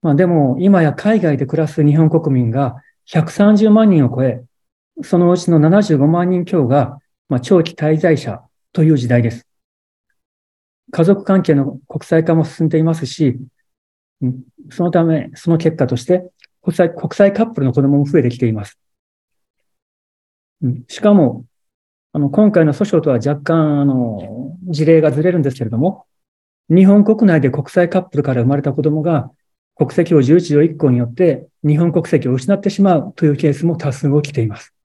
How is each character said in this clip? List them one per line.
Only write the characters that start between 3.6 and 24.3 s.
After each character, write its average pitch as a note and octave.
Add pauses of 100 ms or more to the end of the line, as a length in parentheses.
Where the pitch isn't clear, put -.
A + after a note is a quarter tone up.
万 A3
人 D#3
を A#2+
超 C3
え、 A#2+ (600)
そ -
の F3
う F3+
ち F3
の E3
七 E3
十 E3
五 C#3
万 F3
人 F3+
強 D#3
が、 C3+ (280)
ま C3
あ、 -
長 E3
期 E3
滞 D#3
在 D#3
者 - (300)
と E3
い D#3+
う D3+
時 B2
代 A#2+
で A2+
す。 - (1400)
家 E3
族 G3
関 F#3+
係 E3
の C#3
国 -
際 D#3+
化 E3
も D#3+
進 D#3+
ん -
で D#3+
い D#3+
ま E3
す D#3+
し、 B2+ (840)
う B2+
ん、 B2+ (260)
そ -
の F3
た E3+
め、 D#3+
そ -
の E3
結 D#3+
果 B2+
と B2
し -
て、 F3+ (320)
国 E3+
際、 E3+
国 -
際 G3
カ G#3
ッ A3+
プ A3+
ル C3+
の C3
子 C#3+
供 C#3
も C#3+
増 C#3+
え -
て A#2+
き A#2
て B2+
い A2
ま G#2
す。 - (1900)
う C3+
ん、 A#2+
し -
か G#3
も、 C#3+ (680)
あ D3+
の、 C#3+
今 G#3
回 E3
の C#3+
訴 F#3
訟 -
と D#3
は B2+
若 C#3
干、 D3+
あ C#3+
の、 B2 (120)